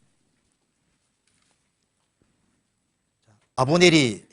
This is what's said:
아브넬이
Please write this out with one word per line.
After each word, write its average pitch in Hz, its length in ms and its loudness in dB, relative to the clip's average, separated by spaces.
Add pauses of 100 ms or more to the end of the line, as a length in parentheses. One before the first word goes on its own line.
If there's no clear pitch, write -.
(3500)
아브넬이 147 760 0